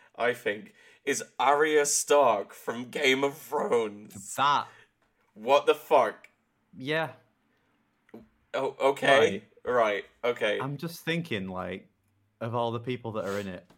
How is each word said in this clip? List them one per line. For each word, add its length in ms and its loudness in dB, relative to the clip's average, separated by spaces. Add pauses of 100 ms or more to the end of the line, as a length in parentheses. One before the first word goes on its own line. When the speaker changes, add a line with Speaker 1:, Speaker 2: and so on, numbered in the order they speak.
(160)
Speaker 1:
I 160 0
think, 400 -8 (320)
is 180 -4 (160)
Arya 480 4
Stark 680 2
from 340 -10
Game 380 0
of 120 -4
Thrones. 1000 -4
Speaker 2:
That. 300 2 (680)
Speaker 1:
What 320 2
the 80 6
fuck? 540 2 (480)
Speaker 2:
Yeah. 340 -4 (1400)
Speaker 1:
Oh, 260 -4
okay. 500 4
Speaker 2:
Right. 120 -8 (260)
Speaker 1:
Right, 360 0 (200)
okay. 360 -2
Speaker 2:
I'm 160 -6
just 280 -10
thinking, 440 -4
like, 400 -10 (520)
of 140 -6
all 160 -2
the 80 -6
people 340 -8
that 140 -6
are 140 -4
in 80 -8
it, 180 -12 (120)